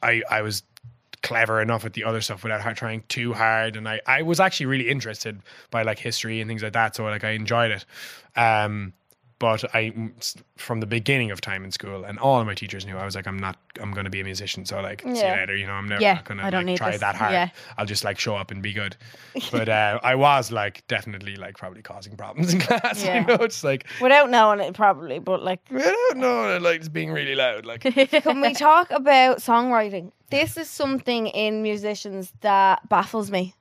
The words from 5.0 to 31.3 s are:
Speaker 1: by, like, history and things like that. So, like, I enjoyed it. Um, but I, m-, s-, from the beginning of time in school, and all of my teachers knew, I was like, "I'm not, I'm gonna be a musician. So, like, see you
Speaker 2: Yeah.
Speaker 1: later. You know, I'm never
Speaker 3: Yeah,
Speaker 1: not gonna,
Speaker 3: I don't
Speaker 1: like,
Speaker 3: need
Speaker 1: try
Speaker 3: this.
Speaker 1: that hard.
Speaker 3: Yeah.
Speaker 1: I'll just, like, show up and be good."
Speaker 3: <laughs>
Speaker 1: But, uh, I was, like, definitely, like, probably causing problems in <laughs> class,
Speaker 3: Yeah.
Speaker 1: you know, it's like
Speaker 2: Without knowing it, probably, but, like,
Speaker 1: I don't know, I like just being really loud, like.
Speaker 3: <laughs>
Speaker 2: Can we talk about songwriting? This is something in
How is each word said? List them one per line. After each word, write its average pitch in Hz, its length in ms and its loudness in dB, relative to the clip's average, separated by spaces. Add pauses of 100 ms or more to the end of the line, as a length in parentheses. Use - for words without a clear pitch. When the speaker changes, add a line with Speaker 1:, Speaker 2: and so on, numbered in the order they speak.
Speaker 1:
by, 117 120 -2
like, 110 160 -2
history 113 400 -4
and 110 100 -6
things 110 140 -6
like 107 100 -8
that. 113 220 2
So, 113 80 -6
like, 107 220 -6
I 110 60 -2
enjoyed 110 400 0
it. 98 140 -6 (520)
Um, 104 560 2 (460)
but 110 240 0 (100)
I, 110 220 -2
m-, 110 220 -8
s-, - 180 -8 (220)
from 113 240 -6
the 110 40 -4
beginning 117 460 0
of 95 80 -10
time 95 240 -8
in 95 80 -12
school, 98 320 -10
and 101 160 -12
all 131 220 4
of 110 40 -2
my 104 80 -4
teachers 98 320 -10
knew, 95 120 -10
I 95 80 -8
was 95 100 -8
like, 95 100 -8
"I'm 98 140 -8
not, 95 180 -6 (240)
I'm 104 120 -8
gonna 98 160 -6
be 95 100 -8
a 95 60 -8
musician. 95 400 -10
So, 101 160 -8
like, 101 200 -8
see 247 100 -10
you 247 40 -2
Speaker 2:
Yeah. 196 200 0
Speaker 1:
later. 196 200 -2
You 202 100 -4
know, 98 80 -8
I'm 202 140 -6
never 147 140 -2
Speaker 3:
Yeah, 104 140 4
Speaker 1:
not - 100 -10
gonna, 98 180 -10
Speaker 3:
I 98 60 -4
don't 185 100 -2
Speaker 1:
like, 175 60 -4
Speaker 3:
need 180 120 -2
Speaker 1:
try 110 140 -2
Speaker 3:
this. 208 80 -4
Speaker 1:
that 202 160 -2
hard. 208 160 0
Speaker 3:
Yeah. 180 160 2 (300)
Speaker 1:
I'll 104 80 -2
just, 101 180 -4
like, 101 160 -4
show 110 160 -4
up 98 160 -8
and 98 100 -12
be 101 120 -8
good." 98 240 -6 (380)
Speaker 3:
<laughs> - 160 -8
Speaker 1:
But, 113 180 -2
uh, 107 340 4
I 131 120 4
was, 135 360 4
like, 104 380 -4
definitely, 101 480 -6
like, 95 200 -16
probably 92 240 -16
causing 101 360 -18
problems 151 360 -2
in 185 60 4
<laughs> - 80 -2
class, 220 340 0
Speaker 3:
Yeah. 190 200 0
Speaker 1:
you 180 60 0
know, 240 80 6 (100)
it's - 180 -4
like 139 220 0 (160)
Speaker 2:
Without 269 280 8
knowing 220 300 6
it, 175 140 -4
probably, 165 460 2
but, 185 220 -2
like, 185 200 -4 (100)
Speaker 1:
I 254 60 -4
don't 381 400 2
know, 247 240 2
I 196 160 0
like 170 240 2
just 160 100 -10
being 160 200 -4
really 143 240 -2
loud, 120 300 0
like. 117 160 -12
Speaker 3:
<laughs> 269 420 4
Speaker 2:
Can 254 180 0
we 285 120 2
talk 311 380 6
about 262 460 6
songwriting? 226 760 0 (200)
This 285 260 0
is 330 120 -8
something 254 580 -2
in 214 360 -2